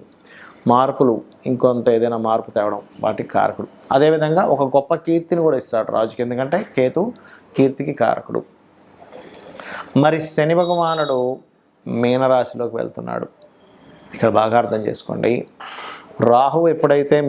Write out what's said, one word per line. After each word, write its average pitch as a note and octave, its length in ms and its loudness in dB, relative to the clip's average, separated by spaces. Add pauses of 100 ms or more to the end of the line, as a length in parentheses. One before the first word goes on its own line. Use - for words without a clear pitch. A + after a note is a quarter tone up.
(720)
మార్పులు, C3 440 2 (360)
ఇంకొంత B2 340 0 (120)
ఏదైనా A#2 300 -2
మార్పు A2+ 300 0
తేవడం G#2 240 -2 (240)
వాటికి - 300 -4
కారకుడు. G2+ 340 -2 (280)
అదేవిధంగా D#3 480 2 (100)
ఒక C3+ 220 0
గొప్ప C3+ 140 0 (140)
కీర్తిని E3 420 0
కూడా C3+ 160 2
ఇస్తాడు A2+ 340 -4
రాజుకి, A2+ 300 -2
ఎందుకంటే C3+ 320 -4 (180)
కేతు B2+ 260 0 (540)
కీర్తికి C3+ 460 0
కారకుడు. A#2 400 -2 (1600)
మరి D#3+ 160 4 (140)
శని D#3 300 2
భగవానుడు D#3+ 580 0 (840)
మీనరాశిలోకి B2 800 0
వెళ్తున్నాడు, - 480 -8 (840)
ఇక్కడ A2+ 140 2 (120)
బాగా A2 220 2
అర్థం A2 260 -4
చేసుకోండి. - 440 -4 (1000)
రాహు C#3+ 280 2 (140)
ఎప్పుడైతే C#3+ 420 4 (120)